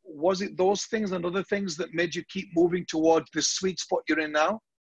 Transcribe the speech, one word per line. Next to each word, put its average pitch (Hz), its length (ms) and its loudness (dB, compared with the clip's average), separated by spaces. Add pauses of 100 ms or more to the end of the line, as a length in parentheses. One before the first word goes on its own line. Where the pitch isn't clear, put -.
Was 180 360 0
it 202 140 -6
those 185 300 2
things 214 260 -2
and 180 140 -2
other 180 180 -2
things 196 320 -4
that 165 180 -8
made 165 220 -2
you 175 140 -6
keep - 260 -8
moving 170 320 2
towards 160 460 4
this 151 160 0
sweet 185 320 -2
spot - 260 -2
you're 156 120 2
in 156 120 -2
now? 160 300 2 (240)